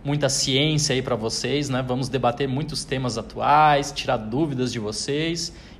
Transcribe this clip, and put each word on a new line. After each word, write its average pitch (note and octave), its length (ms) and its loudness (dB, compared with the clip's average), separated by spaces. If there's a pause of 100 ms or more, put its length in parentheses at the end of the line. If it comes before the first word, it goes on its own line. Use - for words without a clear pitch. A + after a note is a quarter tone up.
muita D3 240 2
ciência D3 640 2
aí C3 100 2
pra B2 120 0
vocês, B2 540 -2
né? C3 140 0
Vamos B2 260 -2
debater A#2+ 400 0
muitos C#3+ 360 -4
temas C3 320 -2
atuais, C#3+ 760 4
tirar - 240 0
dúvidas B2 560 -2
de A#2 80 -4
vocês D3+ 720 -4 (280)